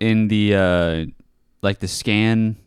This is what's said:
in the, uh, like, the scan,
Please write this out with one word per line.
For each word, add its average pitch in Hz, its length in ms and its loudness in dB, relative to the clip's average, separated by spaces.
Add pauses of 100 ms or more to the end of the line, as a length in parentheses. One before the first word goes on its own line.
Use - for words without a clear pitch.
in 110 280 2
the, 104 260 2
uh, 87 520 0 (540)
like, 98 180 -4
the 95 100 -8
scan, 110 680 0 (100)